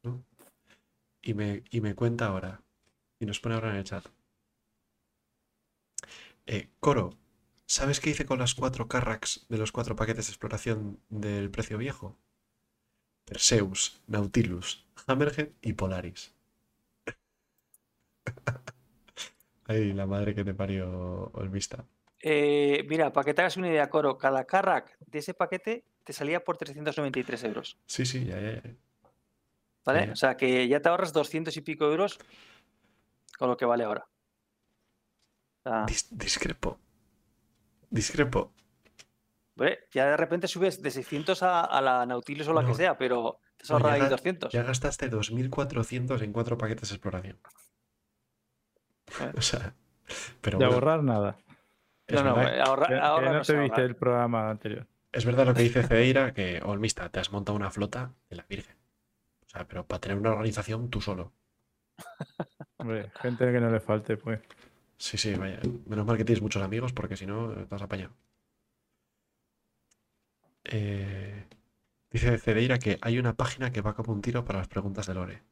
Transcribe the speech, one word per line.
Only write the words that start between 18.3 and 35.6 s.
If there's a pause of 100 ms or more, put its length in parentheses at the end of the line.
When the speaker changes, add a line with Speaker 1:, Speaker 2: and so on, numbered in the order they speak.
Speaker 1:
Ay,
la
madre
que
te
parió,
Olmista. (360)
Speaker 2:
Eh,
mira,
para
que
te
hagas
una
idea,
Coro,
cada
Carrack
de
ese
paquete (200)
te
salía
por
trescientos
noventa
y
tres
euros. (100)
Speaker 1:
Sí,
sí,
ya,
ya,
ya. (1080)
Speaker 2:
¿Vale?
Speaker 1:
Ya,
ya.
Speaker 2:
O
sea,
que
ya
te
ahorras
doscientos
y
pico
euros (1200)
con
lo
que
vale
ahora. (1600)